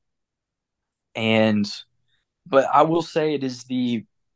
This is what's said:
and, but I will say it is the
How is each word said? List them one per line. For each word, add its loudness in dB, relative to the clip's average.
and, 2
but 4
I 4
will 2
say -2
it -4
is -8
the -4